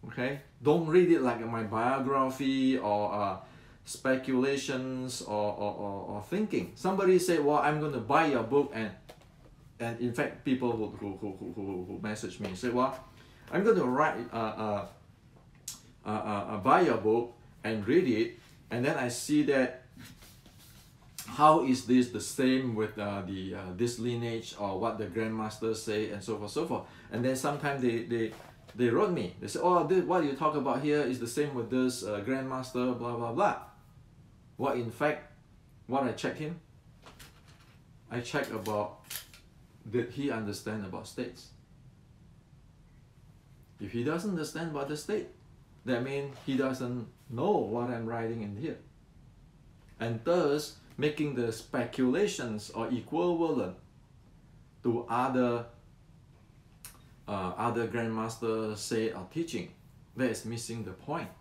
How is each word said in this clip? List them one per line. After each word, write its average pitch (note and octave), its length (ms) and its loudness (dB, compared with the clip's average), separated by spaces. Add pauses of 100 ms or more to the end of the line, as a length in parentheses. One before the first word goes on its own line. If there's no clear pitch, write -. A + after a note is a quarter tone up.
Okay? C3 320 -6 (220)
Don't D#3+ 240 4
read E3 240 8
it D#3+ 100 6
like A2+ 260 0
my A2+ 180 -4
biography C3 1120 2
or, G#2 340 0
uh, G2 240 0 (480)
speculations C3 1400 0
or, G#2 300 0
or, G2+ 220 -4
or, G2 420 -8
or G#2 60 -8
thinking. G3+ 540 -2
Somebody F#3 420 6
say, E3+ 200 4
"Well, D3 200 6
I'm D3+ 220 2
gonna D3 180 -2
buy C#3+ 280 4
your B2+ 160 2
book," C3+ 320 2
and, A2 160 -4 (880)
and A#2 220 -6
in B2 120 0
fact, - 320 -4
people B2+ 280 2
who, G#2+ 160 -2
who, G2 320 -8
who, G2 180 -6
who, - 160 -8
who, F#2+ 340 -6
who F#2+ 140 -10
message G#2 380 -6
me F#2+ 140 -4
say, A#2+ 160 -2
"Well, B2 280 0 (540)
I'm F3+ 100 2
gonna G3 220 6
write, C#3 320 2 (160)
uh, A2+ 40 -6
uh, G#2+ 500 -2 (1160)
uh, - 40 -8
uh, - 20 -4
uh, G#2 460 -2
buy C3 240 8
your C#3 160 6
book A2+ 400 2 (260)
and G#2+ 240 -2
read D3 220 6
it, A2+ 320 2 (320)
and A#2+ 120 0
then C#3+ 120 2
I C3 100 -2
see D3 380 2
that C3 400 2 (1400)
how D3+ 360 8
is B2+ 220 2
this B2 220 6
the G#2+ 120 -6
same C3 540 0
with, G#2+ 240 -2
uh, G2+ 260 -4
the, F#2+ 300 -8
uh, G2 40 -10 (180)
this A#2 240 -2
lineage A#2 580 -4
or G2 220 -4
what A2 180 -2
the G#2 80 -4
grandmaster A2 680 -4
say G#2+ 340 -2
and G2+ 140 -8
so G#2+ 140 -4
forth, G#2 120 -8
so D#3+ 160 -2
forth." A#2 160 -4 (300)
And A#2+ 120 -2
then C3 120 2
sometimes C#3+ 460 -2
they, A#2 200 2
they, A2+ 300 -2 (420)
they A#2+ 140 2
wrote F3+ 240 4
me. A2+ 280 -4
They - 60 -10
say, - 160 -6
"Oh, F3 240 6
this, F3+ 180 4
what F3 200 2
you C#3 80 0
talk C3 240 0
about C#3+ 260 0
here D3 200 2
is B2 180 -2
the A#2 80 -4
same C#3+ 260 0
with A2+ 160 -4
this, B2+ 320 2
uh, G2+ 240 -4
grandmaster, C3 720 -2
blah, A#2+ 160 -4
blah, A#2 160 -4
blah." D3+ 280 2 (1000)
What C3+ 200 0
in A2+ 120 -4
fact, - 420 -2 (540)
what C3 180 0
I A#2 80 0
check - 240 -4
him, D#3 220 -6 (1500)
I A#2+ 100 -4
check C#3 300 -4
about G#2 500 -4 (880)
did A2+ 180 0
he C#3+ 220 -4
understand G#2+ 560 -6
about F#2 200 -10
states. - 420 -10 (2250)
If G2 140 -8
he A#2 100 -2
doesn't E3+ 280 0
understand D#3+ 400 -4
about C#3 180 -4
the D3+ 80 -4
state, G3+ 320 -4 (560)
that A#2+ 180 0
means C#3 320 -4 (120)
he C3+ 100 0
doesn't B2 500 -2 (220)
know C3 220 0
what A#2+ 400 0
I'm A2+ 160 -4
writing A2+ 340 -4
in G2+ 160 -8
here. D3 220 -6 (1200)
And A#2 240 -2
thus, D3+ 520 2 (200)
making D3 380 0
the A#2 180 0
speculations B2+ 1160 0
or A2+ 180 -4
equivalent D3 880 0 (1080)
to A#2+ 260 0
other, B2 560 2 (1600)
uh, F#2 300 -4
other A2+ 300 0
grandmaster A2 840 -2
say A2 380 -2
or F#2 180 -10
teaching, F3 440 -6 (420)
that B2+ 140 0
is A2 160 -6
missing A2+ 360 -6
the F#2+ 100 -8
point. D3 360 -6 (120)